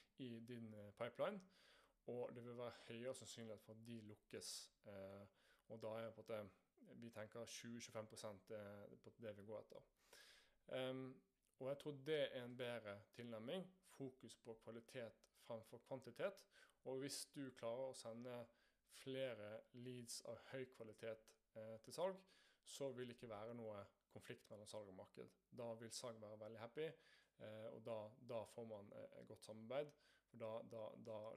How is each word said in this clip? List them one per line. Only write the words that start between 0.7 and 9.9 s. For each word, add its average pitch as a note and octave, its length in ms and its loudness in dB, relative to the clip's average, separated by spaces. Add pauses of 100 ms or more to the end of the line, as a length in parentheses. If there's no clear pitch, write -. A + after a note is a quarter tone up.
eh, G#2 260 -6
pipeline, C#3+ 400 4 (720)
og A#2+ 240 2
det A#2+ 80 -4
vil A#2+ 160 -2
være A#2+ 300 0
høyere A#2+ 260 2
sannsynlighet A2 480 -4
for A2 100 -10
at A2+ 140 -8
de A#2+ 100 -2 (140)
lukkes, - 400 -2 (400)
eh, G2 340 -4 (460)
og A2+ 100 -4
da A2 200 2
er A2+ 100 0
på A2 100 -8
en - 60 -8
måte, G#2+ 160 4 (560)
vi A#2 160 -4
tenker A2 320 -2
tjue, A#2 320 -2
tjuefem A2 320 -2
prosent, G#2+ 400 -2
eh, G#2 500 -2
på A2 160 -12
det A2 200 0
vi G2+ 100 -6
går G#2+ 160 0
etter. - 260 -10 (840)